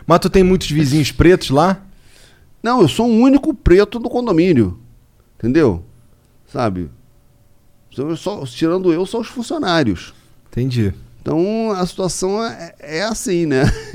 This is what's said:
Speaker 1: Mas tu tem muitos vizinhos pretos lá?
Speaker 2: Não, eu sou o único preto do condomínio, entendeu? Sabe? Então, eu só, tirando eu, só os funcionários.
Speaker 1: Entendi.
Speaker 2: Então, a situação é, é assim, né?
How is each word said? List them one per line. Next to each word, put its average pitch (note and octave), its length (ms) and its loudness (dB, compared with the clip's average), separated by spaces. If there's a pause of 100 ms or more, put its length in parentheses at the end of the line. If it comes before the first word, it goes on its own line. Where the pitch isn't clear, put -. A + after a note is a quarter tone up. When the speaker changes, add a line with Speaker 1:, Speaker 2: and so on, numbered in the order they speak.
Speaker 1:
Mas E3 140 4
tu F#3+ 100 0
tem F#3+ 140 4
muitos F#3 260 2
vizinhos D3 440 0
pretos F3+ 380 4
lá? E3+ 340 0 (760)
Speaker 2:
Não, B3 220 2
eu D#3 60 6
sou A3 200 0
o A#3 120 2
único C#4 340 2
preto G3+ 460 2
do A#3+ 100 -6
condomínio, E3+ 680 0 (600)
entendeu? A#2+ 460 0 (680)
Sabe? F#2 380 -6 (1000)
Então, C3+ 180 -8
eu E3 60 -6
só, F#3 280 -8
tirando E3+ 480 0
eu, F3 140 -2
só A3+ 140 -6
os A3+ 80 -10
funcionários. F3 840 -4 (360)
Speaker 1:
Entendi. A#2 440 -2 (300)
Speaker 2:
Então, G3+ 500 -2
a F3+ 140 -2
situação F#3+ 560 -4
é, E3 380 -12
é D#3 220 -8
assim, G3+ 440 -4
né? C3+ 160 2 (320)